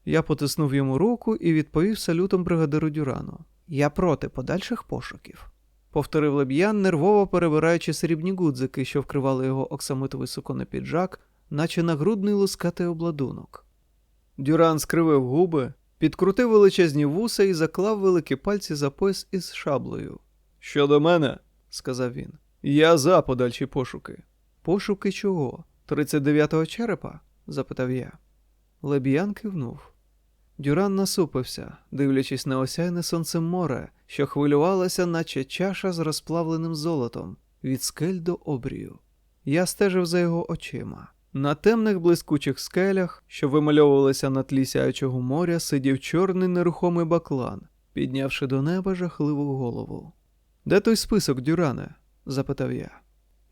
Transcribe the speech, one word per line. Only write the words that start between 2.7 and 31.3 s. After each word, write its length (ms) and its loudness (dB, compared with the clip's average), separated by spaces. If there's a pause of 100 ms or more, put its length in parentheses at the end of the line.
Дюрану. 480 -6 (300)
«Я 220 0
проти 380 0
подальших 540 -6
пошуків», 720 -12 (380)
повторив 440 0
Леб'ян, 480 0
нервово 440 4
перебираючи 680 2
срібні 400 -2
гудзики, 520 -2
що 160 -4
вкривали 460 -2
його 260 -2
оксамитовий 560 -6
суконний 380 -8
піджак, 540 -6 (300)
наче 320 -2
нагрудний 520 0
лускатий 520 -2
обладунок. 800 -6 (720)
Дюран 400 4
скривив 480 2
губи, 460 0 (260)
підкрутив 520 2
величезні 540 6
вуса 380 0
і 120 4
заклав 440 0
великі 380 2
пальці 380 -4
за 160 -2
пояс 400 -2
із 240 -6
шаблею. 680 -6 (380)
«Щодо 420 4
мене», — 380 4 (320)
сказав 420 -6
він, — 200 -12 (300)
«я 360 6
за 240 6
подальші 440 -2
пошуки». 560 -8 (400)
«Пошуки 500 -2
чого? 520 -4 (220)
Тридцять 360 0
дев'ятого 440 2
черепа?» — 540 -6 (260)
запитав 440 -4
я. 220 -6 (720)
Леб'ян 520 0
кивнув. 460 -8 (800)
Дюран 360 0
насупився, 840 -2 (140)